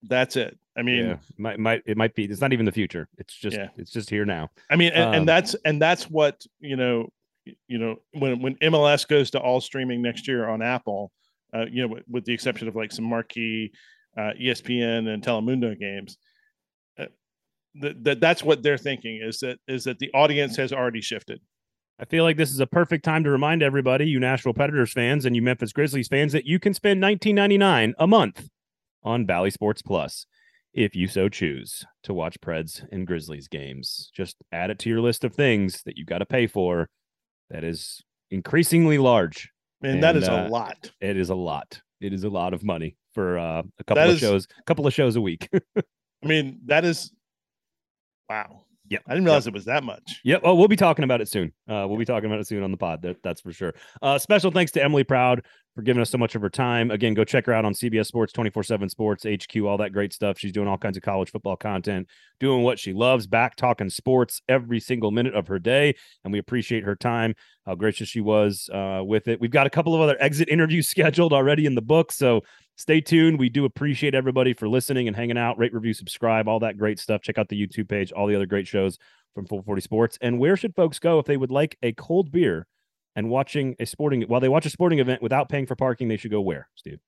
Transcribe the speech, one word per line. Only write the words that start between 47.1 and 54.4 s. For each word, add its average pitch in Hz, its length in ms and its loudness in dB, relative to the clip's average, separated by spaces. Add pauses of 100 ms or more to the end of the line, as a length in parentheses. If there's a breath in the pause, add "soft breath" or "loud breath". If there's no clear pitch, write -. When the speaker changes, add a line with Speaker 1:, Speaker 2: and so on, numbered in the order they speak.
Speaker 1:
wow. 107 340 -10 (260)
Speaker 2:
Yep. 104 180 -6
Speaker 1:
I - 40 -6
didn't 180 140 2
realize 147 200 6
Speaker 2:
Yep. 117 60 -6
Speaker 1:
it - 20 -10
was 98 120 -10
that 135 180 -2
much. - 400 -12
Speaker 2:
Yep. 143 200 4
Oh, 180 120 8
we'll 180 120 8
be 208 80 6
talking 165 280 4
about 127 180 2
it 107 80 -6
soon. 90 240 -2 (160)
Uh, 104 180 -4
we'll 104 120 -4
be 117 60 -2
talking 110 200 -2
about 107 140 -2
it 104 80 -8
soon 101 160 -6
on 98 80 -4
the 95 60 -6
pod. 82 260 -6
That, 90 180 -8
that's 87 180 -8
for 90 120 -16
sure. 85 220 -8 (280 loud breath)
Uh, 139 160 2
special 190 320 2